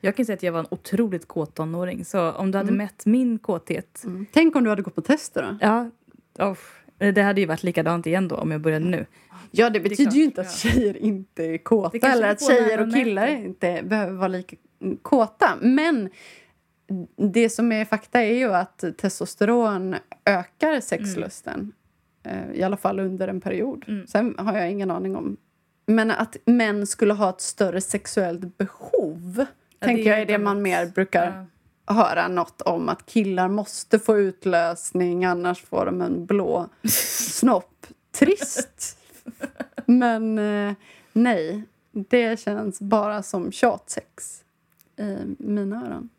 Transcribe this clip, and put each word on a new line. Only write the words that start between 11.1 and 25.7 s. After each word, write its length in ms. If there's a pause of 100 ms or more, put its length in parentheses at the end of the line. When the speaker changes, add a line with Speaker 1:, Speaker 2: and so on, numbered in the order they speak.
Speaker 2:
är 120
kåta. 320
Speaker 1:
Det 100
kanske 180
Speaker 2:
Eller 100
Speaker 1:
vi 60
Speaker 2:
att 100
Speaker 1:
får 60
när 100
Speaker 2:
tjejer 180
Speaker 1:
de 60
Speaker 2:
och 100
killar 340
Speaker 1:
mäter. 180
Speaker 2:
inte 380
behöver 300
vara 140
lika 280 (460)
kåta. 600
Men 480 (1200)
det 160
som 220
är 140
fakta 360
är 120
ju 200
att 300 (140)
testosteron 1000 (300)
ökar 560
sexlusten. 880 (520)
Speaker 1:
Mm. 260
Speaker 2:
Eh, 100
i 40
alla 140
fall 220
under 280
en 140
period. 460
Speaker 1:
Mm. 200
Speaker 2:
Sen 300
har 200
jag 140
ingen 200
aning 240
om... 220 (480)